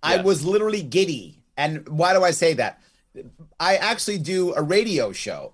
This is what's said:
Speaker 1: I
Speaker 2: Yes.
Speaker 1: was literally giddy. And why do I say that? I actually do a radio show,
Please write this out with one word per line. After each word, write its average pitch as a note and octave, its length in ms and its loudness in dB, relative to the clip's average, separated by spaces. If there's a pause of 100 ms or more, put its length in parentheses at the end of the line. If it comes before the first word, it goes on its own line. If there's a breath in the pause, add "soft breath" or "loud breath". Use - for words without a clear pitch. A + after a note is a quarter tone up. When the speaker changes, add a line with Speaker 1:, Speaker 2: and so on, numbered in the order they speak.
Speaker 1:
I E3 140 0
Speaker 2:
Yes. F#3 100 0
Speaker 1:
was F3 200 2
literally G#3 400 0
giddy. C3+ 580 -2 (140)
And D3+ 320 -4
why D#3+ 240 2
do F#3+ 100 4
I F3+ 80 4
say E3 240 2
that? A#2 260 -4 (760 soft breath)
I F#3 200 2
actually G#3 400 -2
do F3 360 -2
a D3+ 80 0
radio E3 480 0
show, D#2+ 440 -10